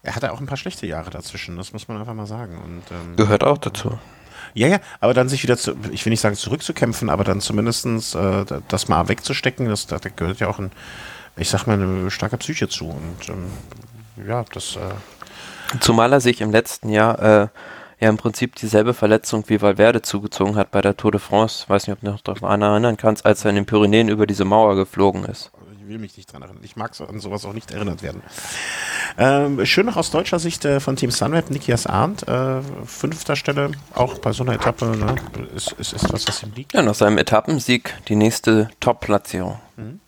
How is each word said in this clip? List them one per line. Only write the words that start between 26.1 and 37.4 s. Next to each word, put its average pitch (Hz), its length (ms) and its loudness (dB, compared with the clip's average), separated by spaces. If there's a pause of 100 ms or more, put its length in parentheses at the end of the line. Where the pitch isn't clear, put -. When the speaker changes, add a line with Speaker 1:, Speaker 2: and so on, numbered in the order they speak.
Speaker 1:
nicht - 160 -20
dran 67 120 -18
erinnern. 92 200 -20
Ich - 120 -20
mag 110 180 -8
so, - 140 -14
an 107 120 -12
sowas 101 260 -8
auch 101 80 -10
nicht 113 180 -12
erinnert 101 320 -6
werden. - 180 -10 (960)
Ähm, 139 480 4
schön - 220 4
noch 202 100 -2
aus 165 140 -2
deutscher 175 260 0
Sicht, 165 280 -4
äh, 139 140 4
von 135 160 -2
Team 127 140 0
Sunweb, 156 400 0
Nikias 131 380 0
Arndt, 160 400 0
äh, 131 340 0 (240)
fünfter 147 500 -4
Stelle, 143 360 -2 (240)
auch 123 240 0
bei - 120 -2
so 113 120 -4
einer 123 100 0
Etappe, 117 320 0
ne, 110 300 0 (400)
ist, - 180 -8
ist, - 200 -8
ist - 200 -2
was, - 140 -4
was - 160 -6
ihm 107 100 -10
liegt. 123 200 -12
Speaker 2:
Ja, 185 100 4
nach 107 120 4
seinem 107 220 4
Etappensieg 120 800 2 (140)